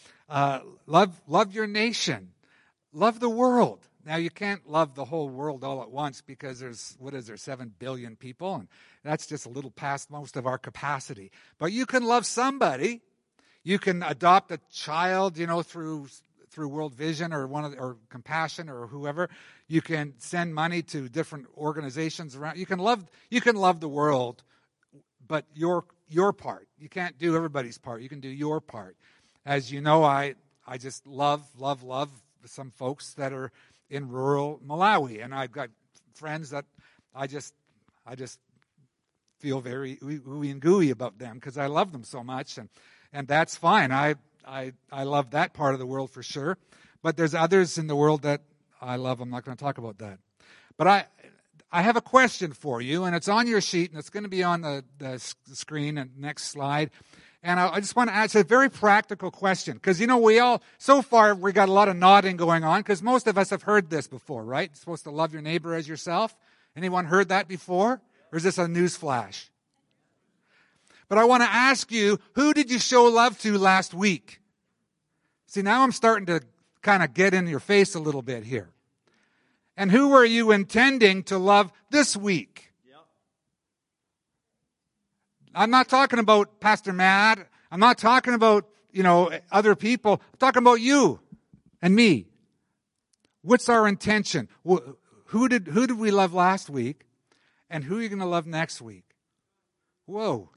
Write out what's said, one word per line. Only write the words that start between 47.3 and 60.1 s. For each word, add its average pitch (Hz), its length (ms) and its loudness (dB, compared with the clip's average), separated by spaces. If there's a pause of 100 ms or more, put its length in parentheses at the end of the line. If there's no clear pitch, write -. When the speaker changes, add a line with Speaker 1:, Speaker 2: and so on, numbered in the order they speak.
Speaker 1:
others 170 440 2
in 160 100 -6
the 151 80 -4
world 151 260 4
that 147 200 -2 (380)
I 127 160 -8
love. 127 240 -6
I'm 123 120 -12
not 123 120 -10
gonna 127 140 -14
talk 139 220 -6
about 113 180 -14
that. 101 220 -16 (580)
But 160 100 2
I, 196 180 4 (640)
I 175 100 0
have 226 140 2
a 233 60 0
question 233 520 0
for 127 260 -8
you, 147 260 -4
and 175 100 -4
it's 170 120 -8
on 220 200 0
your 220 140 0
sheet, 175 280 -4
and 156 100 -16
it's - 120 -18
gonna 208 180 -12
be 185 140 -2
on 175 180 -2
the, 143 240 -8 (140)
the 131 140 -10
s-, - 220 -14 (180)
screen 151 440 -8
and 131 200 -12
next 143 280 -12
slide. 147 460 -4 (520)
And 175 160 -2
I, 180 140 0
I 185 60 -4
just 202 160 -8
wanna 240 160 2
ask 214 240 0
a 208 80 6
very 254 260 4
practical 202 600 0
question, 185 480 -4
'cause, 185 200 0
you 220 60 0
know, 247 140 4